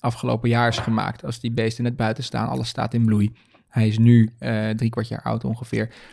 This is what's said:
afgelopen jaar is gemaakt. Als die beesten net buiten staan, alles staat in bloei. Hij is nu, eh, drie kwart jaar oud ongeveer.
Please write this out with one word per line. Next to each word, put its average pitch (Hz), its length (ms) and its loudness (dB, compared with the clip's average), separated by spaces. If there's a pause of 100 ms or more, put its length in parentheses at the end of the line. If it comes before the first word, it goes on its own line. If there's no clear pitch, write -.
afgelopen 120 480 -2
jaar 117 200 2
is 113 100 -2
gemaakt. 110 460 -4
Als - 160 -8
die 117 120 -4
beesten 113 320 -2
net 120 120 -2
buiten 110 280 -2
staan, 113 240 -6
alles 127 200 -6
staat 117 260 -6
in 117 100 4
bloei. 107 280 2 (360)
Hij 113 200 2
is 107 100 -2
nu, 113 400 8
eh, 110 320 -2
drie 113 200 -2
kwart 113 180 -6
jaar 117 140 -8
oud 113 220 -4
ongeveer. 113 500 -6 (180)